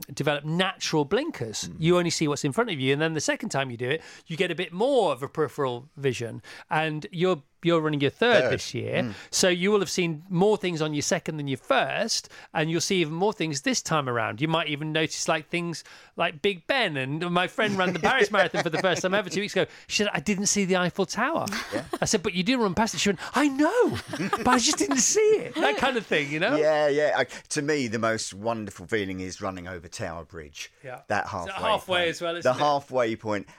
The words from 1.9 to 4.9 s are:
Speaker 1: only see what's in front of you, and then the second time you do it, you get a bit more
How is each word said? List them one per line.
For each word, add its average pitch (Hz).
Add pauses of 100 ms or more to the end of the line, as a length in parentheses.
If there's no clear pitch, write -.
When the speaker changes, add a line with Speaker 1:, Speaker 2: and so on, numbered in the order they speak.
Speaker 1:
only 175
see 156
what's 139
in 147
front 226
of 151
you, 131
and 143
then 160
the 156
second 285
time 135
you 120
do 123
it, 147 (240)
you 160
get 180
a 165
bit 170
more 214